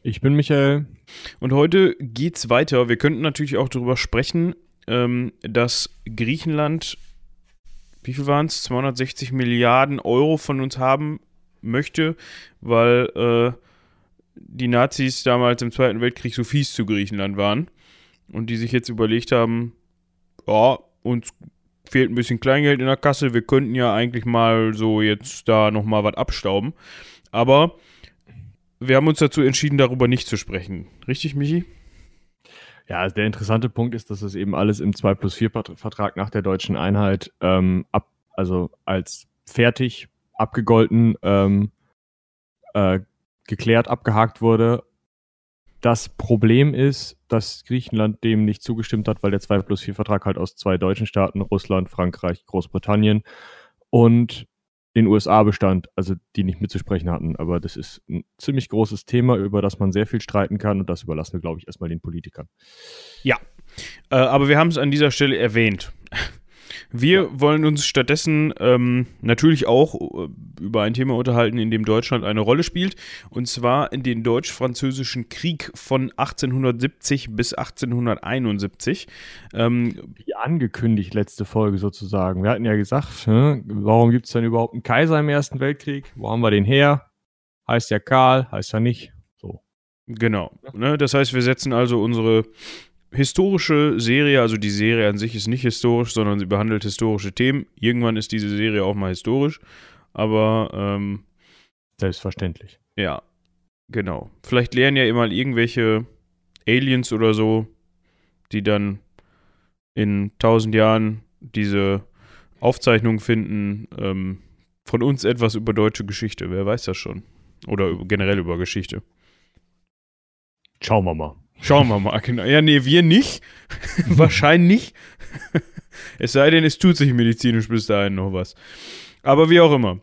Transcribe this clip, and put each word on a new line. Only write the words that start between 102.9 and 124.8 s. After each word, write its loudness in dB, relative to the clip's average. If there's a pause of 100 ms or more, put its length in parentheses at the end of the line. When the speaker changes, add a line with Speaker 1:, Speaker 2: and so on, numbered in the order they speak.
Speaker 2:
ja, -6 (680)
genau. -6 (120)
Vielleicht -2
lernen 2
ja 2
immer 2
irgendwelche -2 (600)
Aliens 0
oder 2
so, 0 (840)
die -4
dann -2 (920)
in -2
tausend 2
Jahren 2 (200)
diese -2 (560)
Aufzeichnung 0
finden, -4
ähm, -6 (480)
von -2
uns 0
etwas 0
über -4
deutsche 0
Geschichte. -8
Wer -4
weiß -4
das -6
schon? -12 (440)
Oder -2
über, -6
generell 0
über -4
Geschichte. -8 (1800)
Speaker 1:
Schauen 2
wir -2
mal. -8 (280)
Speaker 2:
Schauen 6
wir 2
mal, -2
genau. -4
Ja, 6
nee, 6
wir 6
nicht. 4 (300)
<laughs> -4
Wahrscheinlich. 4